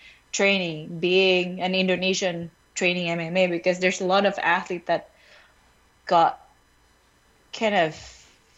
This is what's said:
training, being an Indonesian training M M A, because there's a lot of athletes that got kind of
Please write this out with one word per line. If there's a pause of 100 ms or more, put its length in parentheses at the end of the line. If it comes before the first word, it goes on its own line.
(300)
training,
being
an
Indonesian (240)
training
M
M
A,
because
there's
a
lot
of
athletes
that (960)
got (1120)
kind
of (600)